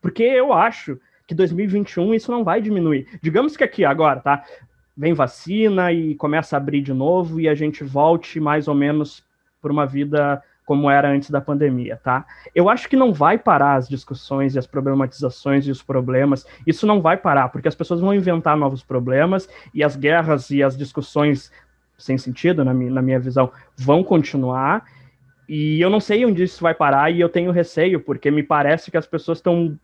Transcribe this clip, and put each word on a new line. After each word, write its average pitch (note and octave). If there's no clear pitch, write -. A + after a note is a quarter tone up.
Porque G3+
eu C4
acho F3
que E3+
dois F3+
mil F#3+
e -
vinte G3+
e -
um G3
isso A3+
não A#3+
vai F#3
diminuir. E3+
Digamos A3
que -
aqui G#3
agora, C#3+
tá? C#3+
Vem D#3
vacina F3+
e D#3+
começa D#3
a -
abrir C#3+
de C#3
novo D#3+
e D#3+
a D3+
gente D3+
volte D#3
mais D3+
ou D3
menos D3
pra D3
uma D3
vida C#3+
como C#3+
era C#3
antes C#3
da C#3
pandemia, C3+
tá? C3
Eu F3+
acho A#3+
que -
não B3+
vai E3
parar C#3+
as C3
discussões C3+
e C3+
as B2+
problematizações C#3
e C#3
os C3
problemas. C3
Isso E3
não G#3
vai E3
parar, C#3
porque -
as D3
pessoas E3+
vão F#3+
inventar E3+
novos C3+
problemas C#3
e D3
as D3
guerras D3+
e C#3
as C3+
discussões C#3+
sem C3+
sentido, D3
na C3
mi-, B2+
na C3
minha C3
visão, B2+
vão C#3
continuar. C#3+
E D#3
eu F3+
não G#3
sei G#3+
onde F#3+
isso -
vai E3
parar D3
e F3
eu E3+
tenho F3
receio, E3+
porque C#3+
me D3
parece D3
que F3
as D#3+
pessoas D#3+
tão E3+